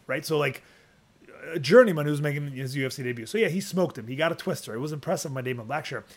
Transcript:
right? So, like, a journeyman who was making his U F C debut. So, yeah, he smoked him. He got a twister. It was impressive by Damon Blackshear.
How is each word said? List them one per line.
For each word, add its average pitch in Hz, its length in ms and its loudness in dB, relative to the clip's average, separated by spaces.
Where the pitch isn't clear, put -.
right? 131 180 -4
So, 156 140 0
like, 139 240 0
a 170 60 -4
journeyman 170 460 8
who 147 60 2
was 147 100 0
making 147 320 -2
his 131 220 -6
U 139 120 0
F 127 60 -4
C 139 100 -8
debut. 120 240 -4
So, 208 120 -4
yeah, 214 100 4
he 180 120 0
smoked 180 360 0
him. 110 100 -10
He 127 100 -6
got 165 160 2
a - 20 -2
twister. 131 400 -6
It 117 60 -4
was 151 120 -4
impressive 156 400 -4
by 131 80 -4
Damon 123 260 -4
Blackshear. 131 360 -6